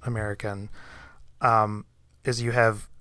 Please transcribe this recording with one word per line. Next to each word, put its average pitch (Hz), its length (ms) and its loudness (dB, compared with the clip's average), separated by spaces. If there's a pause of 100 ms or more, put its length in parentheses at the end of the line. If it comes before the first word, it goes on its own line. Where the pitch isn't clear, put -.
American. 104 640 -6 (720)
Um, 107 460 2 (380)
is 120 160 -2
you 117 120 -2
have 110 360 2 (120)